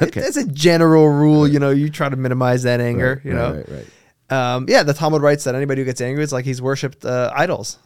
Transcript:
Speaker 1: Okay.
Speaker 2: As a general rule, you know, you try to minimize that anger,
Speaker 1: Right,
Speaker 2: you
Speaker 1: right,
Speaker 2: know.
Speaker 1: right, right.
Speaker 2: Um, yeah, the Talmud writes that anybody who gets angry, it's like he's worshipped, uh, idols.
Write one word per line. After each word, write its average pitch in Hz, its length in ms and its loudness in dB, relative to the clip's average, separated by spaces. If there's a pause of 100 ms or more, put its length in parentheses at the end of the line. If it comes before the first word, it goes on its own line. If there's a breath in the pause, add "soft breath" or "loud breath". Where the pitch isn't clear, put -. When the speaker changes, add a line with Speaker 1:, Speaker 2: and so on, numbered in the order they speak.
Speaker 1:
Okay. - 200 -2
Speaker 2:
As 294 160 -4
a 269 100 -2
general 160 640 4
rule, 151 400 4
you 147 100 2
know, 139 120 2
you 143 200 0
try 151 180 -4
to 139 60 -6
minimize 127 480 0
that 123 180 0
anger, 123 360 -2
Speaker 1:
Right, 135 80 -14
Speaker 2:
you 135 120 -6
Speaker 1:
right, 120 120 -2
Speaker 2:
know. - 80 -6
Speaker 1:
right, - 120 -12
right. - 840 -6
Speaker 2:
Um, 127 140 -4
yeah, 220 160 4
the 143 100 0
Talmud 151 280 -2
writes 147 200 2
that 127 140 -4
anybody 135 240 -4
who 131 60 -4
gets 127 140 -6
angry, 131 220 -4
it's 147 100 -6
like 127 120 -4
he's 127 180 -6
worshipped, 135 420 -6
uh, 123 300 -2
idols. 147 520 -4